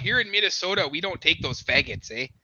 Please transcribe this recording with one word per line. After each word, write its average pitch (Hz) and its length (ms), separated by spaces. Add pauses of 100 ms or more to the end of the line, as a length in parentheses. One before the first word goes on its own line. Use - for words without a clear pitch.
here 220 200
in 214 100
Minnesota, 196 600
we 147 100
don't 185 200
take - 220
those 135 200
faggots, 123 480
eh? 120 180 (160)